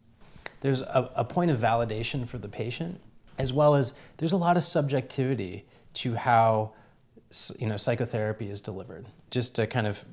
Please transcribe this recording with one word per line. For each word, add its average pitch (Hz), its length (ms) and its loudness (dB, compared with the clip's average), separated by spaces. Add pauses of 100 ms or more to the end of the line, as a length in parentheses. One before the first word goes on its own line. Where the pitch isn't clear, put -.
(600)
There's 135 200 2
a, 127 340 0
a 120 100 0
point 175 240 0
of 139 80 4
validation 117 720 0
for 123 100 -10
the 104 120 -10
patient, 120 520 -8 (380)
as 131 120 -2
well 147 220 6
as 139 220 2 (220)
there's 160 160 -2
a 196 40 4
lot 175 200 4
of 175 60 4
subjectivity 131 1040 -2 (300)
to 123 180 -2
how 113 600 4 (580)
s-, - 260 -4
you - 80 -4
know, 107 120 -2
psychotherapy 113 680 -2
is 101 140 -10
delivered. 95 460 -12 (240)
Just 123 260 -2
to 113 100 2
kind 113 180 0
of 104 280 -4